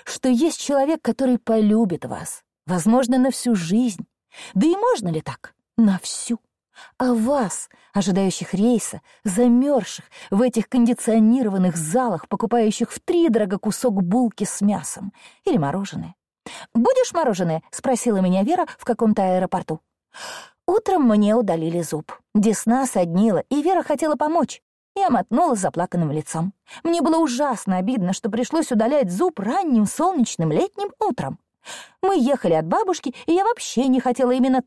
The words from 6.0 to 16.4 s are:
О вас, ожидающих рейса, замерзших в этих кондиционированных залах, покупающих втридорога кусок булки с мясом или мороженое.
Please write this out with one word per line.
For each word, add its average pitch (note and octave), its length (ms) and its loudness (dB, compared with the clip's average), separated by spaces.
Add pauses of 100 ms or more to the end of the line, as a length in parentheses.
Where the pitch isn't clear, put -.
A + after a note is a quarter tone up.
О B3 160 0
вас, A#3 560 -2 (240)
ожидающих F#3+ 600 0
рейса, G#3+ 480 0 (220)
замерзших A#3+ 840 2 (240)
в G3 120 2
этих A#3+ 280 0
кондиционированных A3 1040 2
залах, E3+ 520 -2
покупающих A3 640 0
втридорога A3+ 640 0
кусок G#3 440 -2
булки G#3 420 0
с - 180 -6
мясом G3+ 520 -2 (320)
или E4+ 120 2
мороженое. E3+ 580 -4 (580)